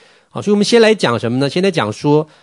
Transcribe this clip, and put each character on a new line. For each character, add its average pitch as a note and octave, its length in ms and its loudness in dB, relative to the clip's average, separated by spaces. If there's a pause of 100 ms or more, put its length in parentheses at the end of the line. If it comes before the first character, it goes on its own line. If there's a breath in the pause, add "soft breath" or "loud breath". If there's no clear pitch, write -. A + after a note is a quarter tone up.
(300 soft breath)
好， B2 120 -10
所 G3 100 -2
以 - 20 2
我 G3+ 40 2
们 G#3 80 0
先 A#3 160 4
来 A3 120 4
讲 B2+ 240 -2
什 A#2 140 -4
么 B2 60 -2
呢？ C#3 120 0
先 F3+ 140 -2
来 G3 80 0
讲 A2 220 -2
说 D3+ 340 0 (140 soft breath)